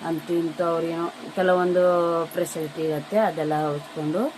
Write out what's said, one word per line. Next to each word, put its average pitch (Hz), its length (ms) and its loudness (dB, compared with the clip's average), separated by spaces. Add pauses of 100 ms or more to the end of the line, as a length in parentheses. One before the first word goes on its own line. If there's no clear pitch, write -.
ಅಂತೂ 165 300 -4
ಇಂತೂ 165 300 0
ಅವ್ರೇನೋ 165 480 -2 (220)
ಕೆಲವೊಂದು 180 460 4 (460)
ಫೆಸಿಲಿಟಿ 160 560 -4
ಇರುತ್ತೆ, 156 360 0
ಅದೆಲ್ಲ 156 540 0
ಹೊತ್ಕೊಂಡು 156 640 -2